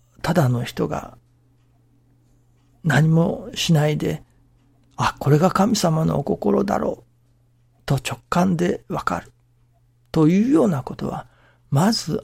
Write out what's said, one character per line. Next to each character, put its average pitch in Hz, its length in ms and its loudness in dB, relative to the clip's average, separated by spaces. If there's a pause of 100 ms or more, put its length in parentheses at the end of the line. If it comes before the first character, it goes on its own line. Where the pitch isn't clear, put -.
(220)
た 170 120 -4
だ 160 140 2
の 123 160 -2
人 - 240 -6
が - 300 -10 (1700)
何 156 240 4
も 165 460 0
し - 180 0
な 151 160 2
い 151 80 -2
で、 - 260 -6 (720)
あ、 - 240 -2
こ 131 120 0
れ 151 60 6
が 175 140 4
神 208 240 2
様 160 300 0
の 165 120 0
お 143 60 -2
心 202 400 0
だ 202 140 0
ろ - 240 -4
う、 - 60 -20 (800)
と 139 80 2
直 - 240 -8 (100)
感 175 280 0
で 175 320 -2
分 - 160 -6
か 175 160 -2
る、 - 100 -20 (800)
と 160 160 4
い 202 220 2
う 285 40 2
よ 302 120 4
う - 20 2
な 147 160 -2
こ - 120 -12
と - 120 -8
は、 - 180 -8 (460)
ま 180 220 2
ず - 300 -4